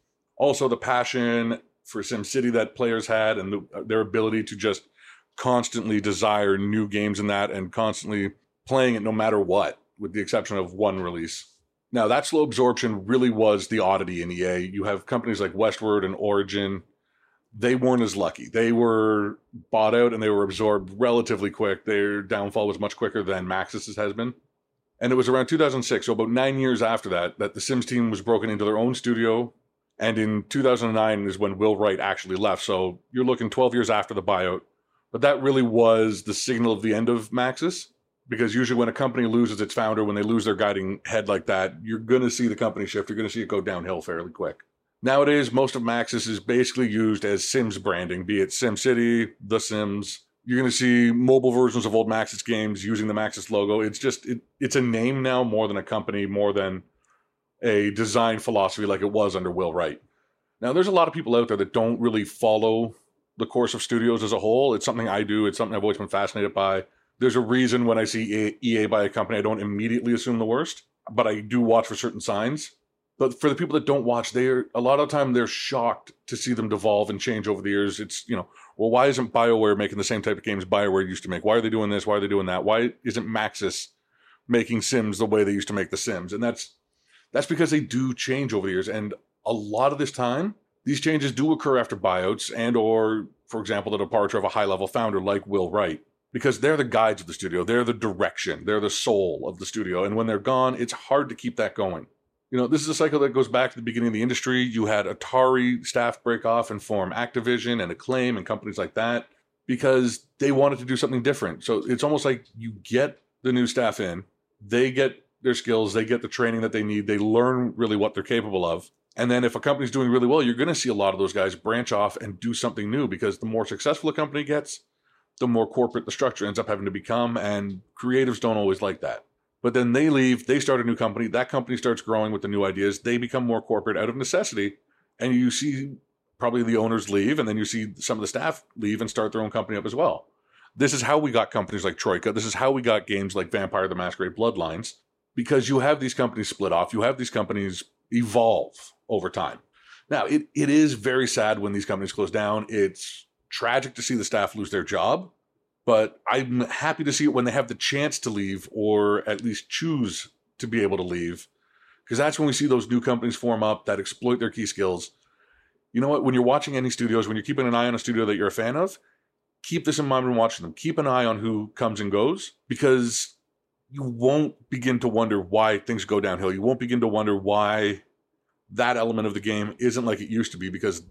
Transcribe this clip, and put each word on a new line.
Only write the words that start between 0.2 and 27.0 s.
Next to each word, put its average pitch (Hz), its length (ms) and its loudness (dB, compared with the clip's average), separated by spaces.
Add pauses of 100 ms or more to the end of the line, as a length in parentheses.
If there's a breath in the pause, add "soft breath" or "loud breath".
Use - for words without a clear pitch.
Also, 135 320 2
the 117 80 0
passion 120 800 0 (240)
for - 180 -10
SimCity 120 520 -2
that 113 240 0
players 113 300 0
had 110 300 2
and 95 140 -6
the, - 340 -8
their 110 140 0
ability 110 440 0
to 107 120 -12
just 98 280 -2 (520 loud breath)
constantly 117 640 0
desire 101 580 2
new 104 300 0
games 104 320 -2
in 104 80 -2
that 101 240 0
and 95 220 -8
constantly 104 580 -2 (340)
playing 127 300 4
it 104 80 -4
no 110 80 -2
matter 110 280 2
what, 90 420 2 (180)
with 95 140 -8
the 104 80 -2
exception 107 360 -2
of 90 160 -4
one 95 280 0
release. 87 540 -8 (360)
Now, 117 160 2
that 135 180 2
slow 151 180 2
absorption 120 600 0
really 123 240 4
was 107 380 4
the 110 120 -2
oddity 92 420 0
in 87 100 -6
E 90 120 -4
A. 90 160 0
You 95 260 -6
have 101 200 -4
companies 117 360 -2
like 90 120 -2
Westward 104 520 0
and 95 120 -4
Origin. 101 680 -2 (760)
They 123 160 2
weren't 127 280 4
as 101 120 -2
lucky. 80 340 -2
They 117 220 2
were 110 680 2 (320)
bought 110 240 4
out 120 180 4
and 110 80 -4
they 107 80 2
were 101 140 4
absorbed 95 520 0
relatively 117 540 2
quick. 98 360 -2
Their 101 360 0
downfall 101 460 -2
was 95 120 -4
much 101 180 -6
quicker 107 260 -2
than 92 240 -4
Maxis's 95 480 -6
has 104 180 -4
been. 117 220 -6 (640)
And 123 120 0
it 127 40 4
was 123 120 4
around 127 200 4
two 160 100 2
thousand 135 260 2
six, 113 220 -2
so 120 80 0
about 110 160 0
nine 135 300 2
years 127 240 2
after 110 260 0